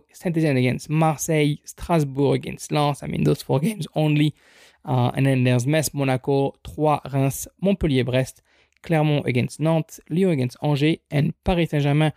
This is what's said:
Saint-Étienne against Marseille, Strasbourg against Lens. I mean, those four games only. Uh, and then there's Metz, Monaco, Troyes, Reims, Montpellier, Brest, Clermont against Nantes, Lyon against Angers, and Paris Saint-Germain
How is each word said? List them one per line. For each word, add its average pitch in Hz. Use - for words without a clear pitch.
Saint-Étienne 156
against 127
Marseille, 151
Strasbourg 139
against -
Lens. 147
I -
mean, -
those 147
four 135
games 196
only. 151
Uh, 127
and 135
then 131
there's 123
Metz, 156
Monaco, 139
Troyes, 151
Reims, 135
Montpellier, 165
Brest, 127
Clermont 151
against 123
Nantes, 160
Lyon 185
against 127
Angers, 147
and 151
Paris 170
Saint-Germain 147